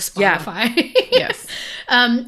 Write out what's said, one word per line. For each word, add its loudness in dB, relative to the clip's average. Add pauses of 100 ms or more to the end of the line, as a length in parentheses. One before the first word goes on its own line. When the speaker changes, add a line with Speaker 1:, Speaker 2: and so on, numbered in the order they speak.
(200)
Speaker 1:
Yeah. 4
Speaker 2:
Spotify. -2
<laughs> 4
Speaker 1:
Yes. 0 (420)
Speaker 2:
Um, 4